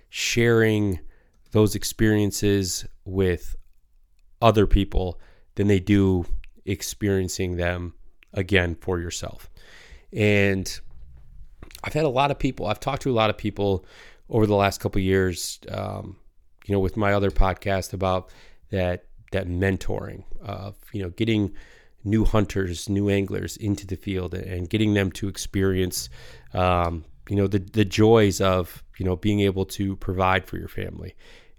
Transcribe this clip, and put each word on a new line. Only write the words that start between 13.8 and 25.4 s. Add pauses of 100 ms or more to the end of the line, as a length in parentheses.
over
the
last
couple
of
years, (100)
um, (480)
you
know,
with
my
other
podcast
about (400)
that, (280)
that
mentoring (160)
of, (160)
you
know,
getting (500)
new
hunters,
new
anglers
into
the
field
and
getting
them
to
experience, (440)